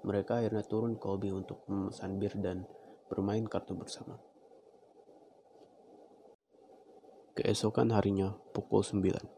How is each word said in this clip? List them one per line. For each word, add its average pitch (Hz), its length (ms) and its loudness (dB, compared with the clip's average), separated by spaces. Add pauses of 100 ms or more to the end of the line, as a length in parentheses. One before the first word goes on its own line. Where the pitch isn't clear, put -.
Mereka 101 400 2
akhirnya 107 180 0
turun 110 380 0
ke - 80 -6
lobi 98 240 0
untuk 95 340 -6
memesan 98 540 -2
bir 104 180 -2
dan 92 300 -2 (400)
bermain 101 400 2
kartu - 240 -4
bersama. - 480 -10 (3250)
Keesokan 110 560 2
harinya, 98 400 4 (180)
pukul 104 300 2
sembilan. - 440 0 (120)